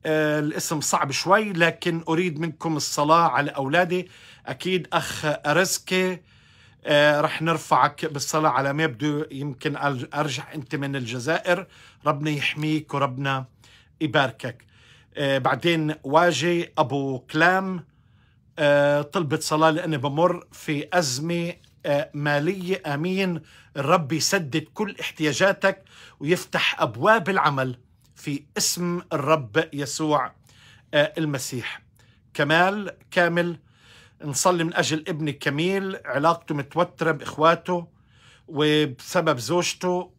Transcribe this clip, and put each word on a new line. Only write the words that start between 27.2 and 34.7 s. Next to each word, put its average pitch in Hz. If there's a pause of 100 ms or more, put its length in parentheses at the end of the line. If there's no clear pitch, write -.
العمل 143 (360)
في - (140)
اسم 175 (120)
الرب 151
يسوع، 143 (600)
آه، 147
المسيح. 143 (520)
كمال 175 (200)
كامل، 175 (640)
نصلي 165
من 165